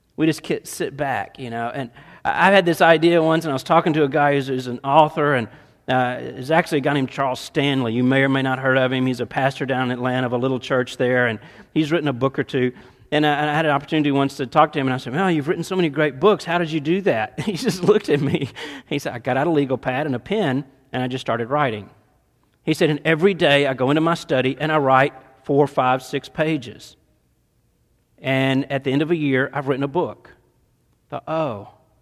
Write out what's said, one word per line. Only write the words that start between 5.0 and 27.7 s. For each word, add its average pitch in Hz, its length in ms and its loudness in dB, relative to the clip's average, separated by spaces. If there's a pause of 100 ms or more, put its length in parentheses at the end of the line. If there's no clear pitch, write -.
and, 117 160 0 (400)
uh, 127 320 0
it's 127 300 -8
actually 165 260 2
a 139 40 2
guy 143 120 0
named 135 160 0
Charles 131 320 -4
Stanley. 135 500 0
You 120 100 0
may 135 220 4
or 139 60 2
may 135 120 0
not 131 160 -2
heard 131 200 2
of 127 160 2
him. 131 140 0
He's 127 120 -4
a 123 60 -2
pastor 135 400 -2
down 127 260 -2
in - 0 -
Atlanta 127 340 -2
of 120 60 -2
a 123 60 -2
little 131 200 -2
church 127 380 -2
there, 123 320 2
and 110 100 -2 (360)
he's 147 180 0
written 156 160 0
a 139 60 -2
book 131 260 -2
or 135 60 0
two. 127 260 0 (400)
And 151 140 2
I, 147 160 2
and 151 80 -2
I 147 40 -2
had 151 120 0
an 151 60 2
opportunity 147 380 0
once 139 280 0
to 131 100 -6
talk 156 240 4
to 156 80 -4
him, 135 80 -2
and 131 60 0
I 127 40 -4
said, 123 160 -10
"Well, 185 160 0
you've 151 200 -2
written 165 160 -2
so 190 100 -6
many 180 140 2
great 139 320 -2
books. 190 240 4
How 175 140 -2
did 170 120 -4
you 160 80 -2
do 165 220 -2
that?" 127 380 -2
<laughs> - 20 -4
He 208 120 -4
just 185 300 -4
looked 202 240 2
at 143 140 0
me. 143 300 -2 (360)
He 143 120 -4
said, 139 140 -8
"I 120 60 -10
got 123 160 -2
out 143 120 0
a 175 40 0
legal 139 260 0
pad 131 280 -4
and 139 100 -4
a 117 40 -4
pen, 147 440 -2 (300)
and 127 100 -2
I 127 60 -4
just 127 140 -8
started 117 260 -4
writing." 123 400 -2 (720)
He 156 100 0
said, 156 160 2
"And 151 140 -2
every 165 300 2
day 143 340 2
I 131 60 0
go 127 160 0
into 151 120 2
my 165 140 0
study 131 420 -2
and 156 140 -2
I 156 60 2
write 135 360 4 (300)
four, 143 240 2
five, 127 340 0
six - 280 -10
pages. 156 680 -6 (1200)